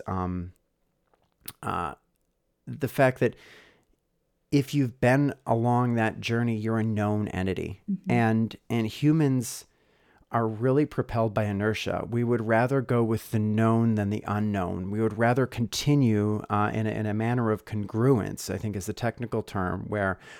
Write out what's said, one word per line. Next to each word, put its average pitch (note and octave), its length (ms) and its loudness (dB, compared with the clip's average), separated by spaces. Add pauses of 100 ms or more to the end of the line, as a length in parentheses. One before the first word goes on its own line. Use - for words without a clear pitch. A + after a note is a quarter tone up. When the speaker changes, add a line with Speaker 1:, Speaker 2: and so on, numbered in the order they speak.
Speaker 1:
um, F2+ 460 -4 (1080)
uh, F2 340 -4 (720)
the B2+ 220 -6
fact B2+ 320 2
that A#2+ 160 0 (1160)
if C#3+ 220 2
you've C#3 280 0
been C3+ 320 4 (120)
along A#2+ 500 2
that A2 260 -2
journey, A#2 340 0
you're A2 240 -2
a A2 40 0
known G#2+ 440 0
entity. F2+ 540 -4 (100)
Speaker 2:
Mm-hmm. - 200 -4
Speaker 1:
And, A2+ 440 2 (140)
and A2+ 180 0
humans C#3+ 800 0 (640)
are A#2 160 2
really C3 380 2
propelled A#2 480 -2
by A2 120 0
inertia. G#2 640 -2
We A#2+ 140 0
would A#2 180 0
rather A#2+ 400 2
go A#2+ 220 2
with A2 280 -2
the A2+ 80 0
known A2 560 2
than G2+ 140 0
the G#2+ 180 -4
unknown. G2 640 -2
We G#2+ 100 -2
would G#2+ 160 0
rather A#2+ 280 2
continue, A2 1040 2
uh, G#2 240 0
in A2 140 0
a, - 20 0
in G#2+ 160 -2
a G#2 80 -2
manner A2+ 380 0
of G#2+ 140 -2
congruence, G#2 880 0
I G2+ 40 -2
think G#2 180 -4
is G2 100 -6
the G#2 80 -4
technical A2 500 -4
term, F#2+ 440 -4
where, G2 320 -2 (200)